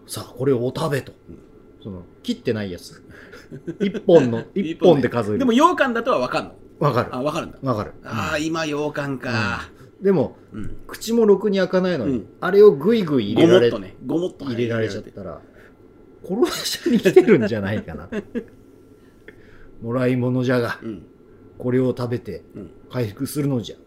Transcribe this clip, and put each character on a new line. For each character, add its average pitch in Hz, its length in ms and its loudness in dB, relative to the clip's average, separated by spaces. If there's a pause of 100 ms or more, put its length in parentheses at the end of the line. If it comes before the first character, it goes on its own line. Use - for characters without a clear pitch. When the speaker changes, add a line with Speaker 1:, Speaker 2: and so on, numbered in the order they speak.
Speaker 1:
ー、 - 60 -20
「さ - 180 -12
あ、 - 40 -20
こ 131 120 -6
れ 139 80 4
を 120 120 -2
お 131 100 -6
食 160 140 -4
べ」 139 120 -2
と。 - 100 -16 (180)
Speaker 2:
う - 20 -18
ん。 - 80 -20 (420)
Speaker 1:
そ 117 80 -16
の、 90 140 -14 (200)
切 240 100 -4
っ - 40 -14
て 123 160 -4
な 107 100 -6
い 95 80 -8
や 85 80 -12
つ。 - 240 -20 (380)
<laughs> - 380 -14
一 202 260 -4
本 151 260 8
の、 113 180 -4
Speaker 2:
<laughs> - 40 -16
一 - 0 -
本 196 100 -2
で。 156 80 -6
Speaker 1:
一 - 80 -12
本 165 220 6
で 123 80 0
数 110 220 -2
え - 20 -2
る。 104 60 0
Speaker 2:
で 269 60 0
も 226 80 2
羊 320 220 4
羹 269 180 0
だ 233 100 -4
と 262 80 -2
は 160 80 0
分 123 100 -4
か 156 120 -4
ん 190 40 -10
の？ - 100 -20 (240)
Speaker 1:
わ 143 140 0
か 117 100 0
る。 127 120 -10
Speaker 2:
あ、 123 80 -6
分 147 80 -4
か 175 100 -6
る 190 60 -10
ん - 40 -16
だ。 - 100 -20
Speaker 1:
わ 131 140 -2
か 104 100 -4
る。 - 80 -14 (100)
Speaker 2:
あ 113 320 -8
ー、 151 40 -4
Speaker 1:
う - 20 -4
ん。 156 40 -4
Speaker 2:
今 160 200 -4
羊 147 280 -6
羹 139 240 -6
か。 120 520 -6 (300)
Speaker 1:
う - 20 -20
ん。 - 20 -4
で 196 80 4
も、 139 260 0 (160)
Speaker 2:
う 107 60 -12
ん。 95 260 -8
Speaker 1:
口 - 280 -8
も 233 120 4
ろ 196 140 6
く 208 100 -2
に 196 80 0
開 185 120 2
か 185 120 0
な 185 120 0
い 160 40 -2
の 117 100 -4
に、 131 100 0
Speaker 2:
う - 40 -6
ん。 - 60 -14 (140)
Speaker 1:
あ 175 100 -2
れ 202 120 8
を 208 80 12
グ 165 240 2
イ 220 80 0
グ 147 180 0
イ 101 120 -2
入 - 100 4
れ 165 40 8
ら 175 120 8
れ、 117 120 4
Speaker 2:
ご 110 80 -4
も - 0 -
っ - 20 -12
と 92 60 -14
ね。 - 80 -20 (100)
ご 143 140 -4
も 180 80 -4
っ 175 60 -12
と 147 120 -16
Speaker 1:
入 127 100 -6
れ 117 120 -2
ら 113 120 -4
れ 110 100 -2
ち 95 80 -8
ゃ - 20 -10
っ - 40 -12
た - 200 -16
ら、 80 180 -14 (840)
殺 247 440 -2
し - 240 -4
に 226 80 4
来 185 140 2
て 359 100 8
る 185 200 6
ん 104 40 0
じ 110 80 -4
ゃ 104 60 -4
な 98 120 -4
い 101 100 -4
か 160 120 -12
な。 - 140 -14
Speaker 2:
<laughs> - 1080 -14 (640)
Speaker 1:
「も 117 120 -8
ら 127 140 0
い 127 80 2
物 127 280 0
じ 127 80 0
ゃ 127 80 2
が、 113 240 -4
Speaker 2:
う 113 40 -10
ん。 95 180 -12 (520)
Speaker 1:
こ 123 140 -6
れ 127 80 2
を 127 180 0
食 123 120 -6
べ 120 100 -4
て 87 240 -14 (120)
Speaker 2:
う 107 40 -16
ん。 90 100 -16 (220)
Speaker 1:
回 123 160 -4
復 101 180 -8
す 147 160 -6
る 139 60 -2
の 131 140 -2
じ - 120 -12
ゃ。 - 20 -20 (120)